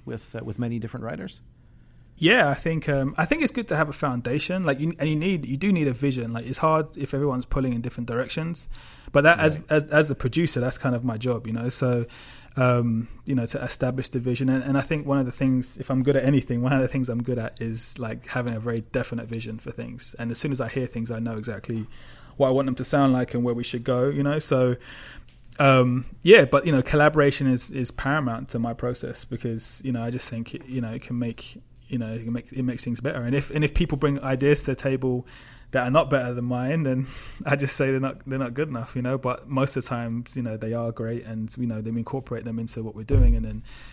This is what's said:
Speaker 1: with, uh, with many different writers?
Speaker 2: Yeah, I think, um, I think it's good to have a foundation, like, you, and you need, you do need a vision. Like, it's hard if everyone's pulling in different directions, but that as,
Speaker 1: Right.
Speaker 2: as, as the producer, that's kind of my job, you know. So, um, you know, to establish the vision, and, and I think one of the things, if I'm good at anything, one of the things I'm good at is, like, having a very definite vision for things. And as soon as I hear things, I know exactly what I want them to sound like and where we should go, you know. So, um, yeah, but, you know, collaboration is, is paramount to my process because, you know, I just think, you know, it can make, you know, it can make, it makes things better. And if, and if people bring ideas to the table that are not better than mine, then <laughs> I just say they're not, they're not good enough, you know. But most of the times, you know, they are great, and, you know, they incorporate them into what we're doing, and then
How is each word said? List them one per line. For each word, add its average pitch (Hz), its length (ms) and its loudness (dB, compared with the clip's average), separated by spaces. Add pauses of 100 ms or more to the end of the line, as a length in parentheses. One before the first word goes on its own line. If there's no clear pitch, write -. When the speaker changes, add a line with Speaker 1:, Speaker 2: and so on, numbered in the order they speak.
Speaker 1:
with, 117 300 -10
uh, 113 80 -8
with 117 160 -6
many 120 200 -4
different 117 260 -8
writers? - 340 -10 (800)
Speaker 2:
Yeah, 175 340 6
I - 20 2
think, 160 340 -2
um, 135 300 0
I 160 80 2
think 311 160 0
it's 269 100 2
good 233 180 -6
to 156 60 -2
have 151 140 0
a 131 40 -8
foundation, 143 680 -2
like, 139 160 2
you, 165 200 0
and 156 100 0
you 156 60 0
need, 165 280 0
you 131 140 -4
do 196 140 2
need 156 160 2
a 127 60 2
vision. 120 400 -2
Like, 117 120 -6
it's 123 140 -8
hard 156 360 2
if 143 200 -6
everyone's 135 300 0
pulling 131 280 0
in 117 80 -2
different 120 260 -6
directions, 160 600 -4 (420)
but 143 100 6
that 165 180 8
as, 156 180 4
Speaker 1:
Right. - 140 -14
Speaker 2:
as, 151 140 4
as 151 220 6
the 143 60 0
producer, 143 460 0
that's 123 180 -2
kind 127 160 0
of 120 100 -2
my 117 140 -2
job, 113 300 -2
you 110 60 -2
know. 117 160 -2
So, 123 360 0 (520)
um, 120 500 4 (180)
you 139 80 -2
know, 117 140 0
to - 160 -6
establish 131 460 -2
the 131 100 -4
vision, 127 300 0
and, 131 140 2
and 139 140 2
I 139 40 2
think 147 260 -4
one 139 100 2
of 131 80 2
the 123 60 -4
things, 131 480 0
if - 100 -6
I'm 131 140 2
good 139 120 4
at 127 80 4
anything, 127 380 2
one 131 120 2
of 131 80 4
the 127 60 2
things 127 220 -2
I'm 117 140 -2
good 123 160 -2
at 113 200 -6
is, 113 380 -6
like, 117 300 -8
having 120 260 -4
a 110 60 -4
very 117 220 -2
definite - 460 -4
vision 113 300 -8
for - 140 -12
things. - 480 -10
And 117 100 -4
as 117 80 -4
soon 151 140 -2
as 131 100 -2
I 117 80 -4
hear 127 160 -2
things, 117 240 -6
I 113 80 -6
know 113 200 -4
exactly 107 500 -6 (500)
what 135 120 6
I - 20 4
want 135 160 2
them 127 80 0
to 127 100 -4
sound 139 280 4
like 127 200 0
and 120 100 0
where 120 120 0
we 120 80 -4
should 120 200 -6
go, 127 260 2
you 143 120 0
know. 143 160 2
So, 127 380 2 (840)
um, 127 460 6 (160)
yeah, 170 240 10
but, 143 220 2
you 160 40 2
know, 127 120 4
collaboration 147 640 4
is, 127 240 0
is 127 180 -4
paramount 135 600 -4
to 117 100 -4
my 117 140 -2
process - 520 -6
because, 113 580 -8
you 131 80 -2
know, 117 120 -2
I 120 80 -4
just 123 180 -6
think, 113 240 -8 (140)
you 127 140 -4
know, 113 120 -6
it - 80 -8
can 123 180 -6
make, - 420 -8 (260)
you 131 100 -4
know, 113 160 -4
it 117 100 -8
can 117 80 -6
make, 120 220 -6
it 131 100 -4
makes 123 220 -4
things 120 160 -4
better. 120 200 -4
And 139 140 0
if, 139 160 -2
and 151 140 0
if 143 80 0
people 165 240 2
bring 139 260 2
ideas 135 400 4
to 139 80 0
the 127 40 -2
table 127 520 0 (440)
that 127 140 2
are 123 60 0
not 147 180 6
better 123 240 2
than 123 120 -4
mine, 127 380 0
then 131 220 0 (200)
<laughs> - 200 -12
I 139 120 4
just 135 180 -2
say 135 160 2
they're 135 80 2
not, 135 260 -4
they're 135 140 -4
not 120 140 -4
good 151 160 -2
enough, 117 260 -8
you 127 60 -2
know. 127 160 0
But 123 320 -4
most 135 260 0
of 127 80 -2
the - 60 -6
times, 117 480 -6
you 123 40 -2
know, 110 140 -4
they 113 180 -4
are 117 200 -2
great, 117 320 -6
and, 110 320 -6
you 123 100 -2
know, 110 140 -4
they 110 80 -6
incorporate 117 560 -4
them 113 140 -6
into 117 220 -6
what 107 140 -8
we're 110 80 -10
doing, 117 320 6
and 110 100 0
then 110 180 -8 (300)